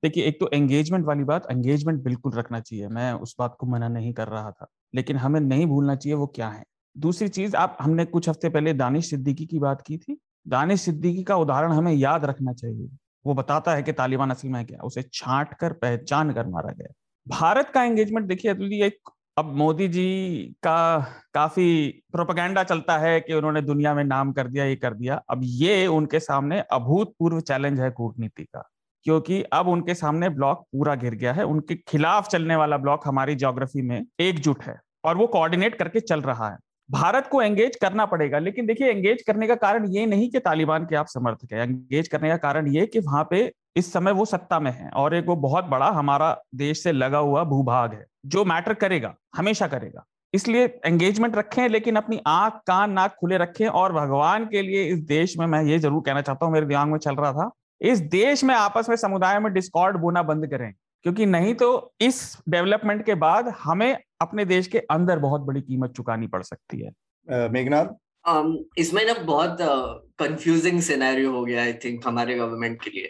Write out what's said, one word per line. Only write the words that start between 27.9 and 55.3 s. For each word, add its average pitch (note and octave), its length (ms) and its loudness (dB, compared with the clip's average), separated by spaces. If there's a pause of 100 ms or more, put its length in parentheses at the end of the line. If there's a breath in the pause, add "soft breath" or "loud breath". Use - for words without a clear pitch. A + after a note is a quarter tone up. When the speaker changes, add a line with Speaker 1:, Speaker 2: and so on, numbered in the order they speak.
Speaker 1:
कूटनीति A#2 520 -8
का, - 260 -18 (340)
क्योंकि D#3+ 400 0 (100)
अब F3 140 2
उनके F3 280 0
सामने E3 340 -2
ब्लॉक C#3 300 0
पूरा C#3+ 360 -2
घिर B2 200 -6
गया A#2+ 180 -2
है, F#3 100 0
उनके D#3 320 -2
खिलाफ F3 520 0
चलने E3 280 0
वाला D3+ 220 2
ब्लॉक C#3+ 280 0
हमारी C3+ 300 0
ज्योग्राफी C3 460 -2
में B2 240 -4 (140)
एकजुट D#3 440 0
है - 180 -14 (220)
और E3 140 2
वो A3 100 4
कोऑर्डिनेट F#3+ 480 2
करके F3+ 240 -2
चल E3 220 -2
रहा A#2 280 -2
है। F#2+ 80 -12 (340)
भारत G3 400 2
को C4+ 100 4
एंगेज G#3+ 340 2
करना G#3 300 0
पड़ेगा, D#3 340 0
लेकिन G3+ 260 -4
देखिए, A#3 240 2
एंगेज G#3 320 2
करने A3 260 0
का A#3+ 80 4
कारण G#3+ 340 2
ये G3+ 160 0
नहीं A3 240 2
कि B3 100 0
तालिबान D#3+ 460 0
के D#3+ 100 -2
आप D3+ 100 2
समर्थक A#2+ 480 -6
हैं, A2 100 -2
एंगेज B2+ 440 -2
करने D#3 220 -2
का E3 80 2
कारण D3 340 0
ये D#3 140 2
कि A3+ 140 -2
वहां D3 300 0
पे G3+ 240 0 (220)
इस F3+ 180 -2
समय F#3+ 180 2
वो G3+ 140 2
सत्ता F3+ 340 -2
में C#3+ 120 -2
हैं F#2+ 200 -12
और D3 240 0
एक E3+ 100 0
वो F3 100 2
बहुत D3+ 300 0
बड़ा C#3 220 2
हमारा D3+ 560 2 (120)
देश C#3+ 280 -4
से F3 80 2
लगा C3+ 260 2
हुआ D3 260 2
भूभाग B2+ 500 2
है, G#2+ 120 -16 (200)
जो F3+ 200 0
मैटर F3 280 0
करेगा, F3+ 420 -2 (200)
हमेशा G3+ 320 0
करेगा। - 380 -8 (280)
इसलिए A#3 320 4 (200)
एंगेजमेंट G3+ 500 2
रखें, A3+ 340 0
लेकिन A3 260 0
अपनी G#3+ 320 -2
आंख, F#3+ 260 2
कान, G3+ 380 0
नाक F#3+ 280 2
खुले F3+ 180 0
रखें। F3 300 0
और F#3 260 2
भगवान D3+ 520 2
के G#3 160 -2
लिए G3 220 0
इस E3+ 160 0
देश D#3 380 0